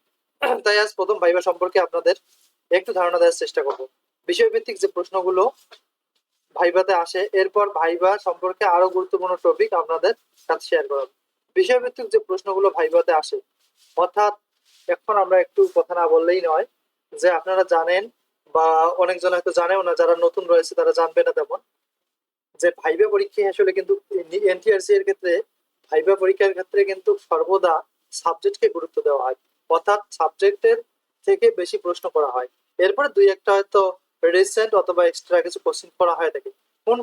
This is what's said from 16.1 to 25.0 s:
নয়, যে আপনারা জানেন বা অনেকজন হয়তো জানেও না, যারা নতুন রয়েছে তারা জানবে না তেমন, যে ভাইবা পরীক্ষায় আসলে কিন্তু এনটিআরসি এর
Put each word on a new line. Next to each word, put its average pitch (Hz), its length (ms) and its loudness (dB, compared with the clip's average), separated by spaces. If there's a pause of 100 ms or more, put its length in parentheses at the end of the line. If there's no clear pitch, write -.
নয়, 170 240 0 (480)
যে 165 160 0
আপনারা 185 360 0
জানেন 175 380 0 (520)
বা 160 120 4 (300)
অনেকজন 180 360 0
হয়তো 175 180 -2
জানেও 175 320 0
না, 175 120 -2
যারা 170 200 2
নতুন 170 300 0
রয়েছে 170 300 2
তারা 165 160 2
জানবে 170 320 0
না - 80 0
তেমন, 156 280 -6 (1000)
যে 175 80 2 (100)
ভাইবা 165 320 0
পরীক্ষায় 202 400 0
আসলে 190 240 -2
কিন্তু 190 200 -2 (520)
এনটিআরসি 196 480 0
এর 196 100 2